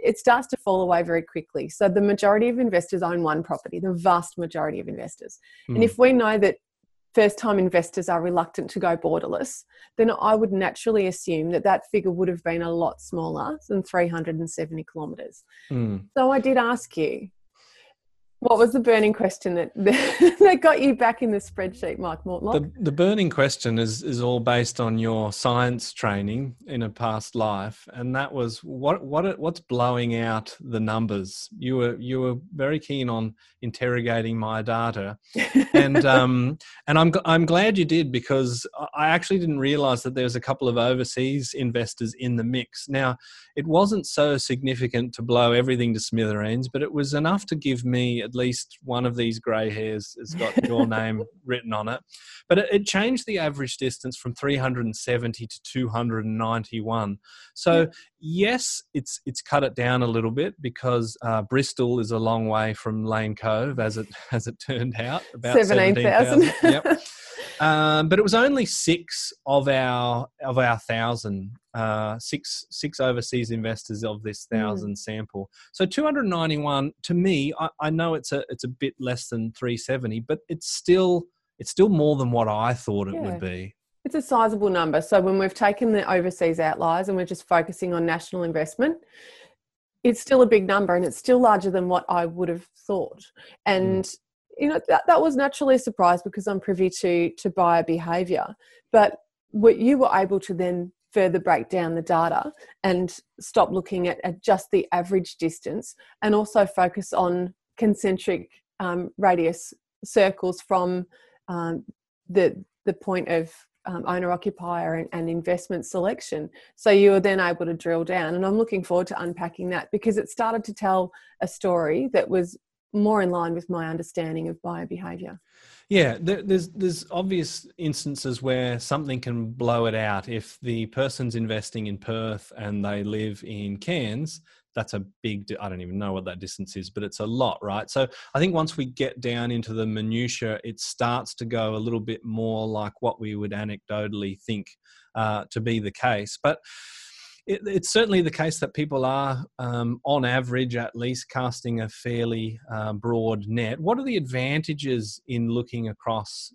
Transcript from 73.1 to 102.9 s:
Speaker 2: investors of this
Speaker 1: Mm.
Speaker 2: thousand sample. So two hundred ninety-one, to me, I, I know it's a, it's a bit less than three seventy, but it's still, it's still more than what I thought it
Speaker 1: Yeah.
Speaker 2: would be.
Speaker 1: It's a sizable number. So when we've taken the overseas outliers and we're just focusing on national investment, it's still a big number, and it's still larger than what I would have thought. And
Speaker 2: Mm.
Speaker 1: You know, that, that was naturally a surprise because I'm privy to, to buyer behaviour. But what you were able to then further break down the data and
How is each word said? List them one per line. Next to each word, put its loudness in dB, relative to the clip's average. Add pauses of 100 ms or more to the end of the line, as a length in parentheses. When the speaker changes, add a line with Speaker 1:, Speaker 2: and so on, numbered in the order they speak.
Speaker 2:
investors -6
of -6
this -10
Speaker 1:
Mm. -4
Speaker 2:
thousand -4
sample. -10 (220)
So -2
two -2
hundred 0
ninety-one, 0 (120)
to -2
me, 2
I, -4 (100)
I 0
know 0
it's -6
a, -2
it's -10
a -4
bit -6
less -6
than -4
three -4
seventy, -4
but -4 (100)
it's -8
still, 4 (340)
it's -12
still 6
more 6
than 2
what 4
I 2
thought -2
it -6
Speaker 1:
Yeah. -6
Speaker 2:
would -6
be. -8 (280)
Speaker 1:
It's -6
a 0
sizable 2
number. 2
So 4
when 2
we've 0
taken 2
the 0
overseas 0
outliers 0
and -2
we're -2
just -10
focusing 0
on 0
national -4
investment, -2 (1080)
it's 2
still 6
a 8
big 6
number, 2
and 2
it's -4
still 4
larger 4
than 0
what 0
I 2
would -4
have -6 (180)
thought. -4 (420)
And 2
Speaker 2:
Mm. -10 (420)
Speaker 1:
You 0
know, 0
that, 4
that 8
was 2
naturally 4
a 6
surprise 2
because -8
I'm -2
privy 0 (120)
to, 2
to -6
buyer 4
behaviour. -2 (360)
But 6 (340)
what 6
you 4
were 4
able 2
to -8
then -2 (220)
further 4
break 2
down -2
the -4
data 0 (320)
and 0 (240)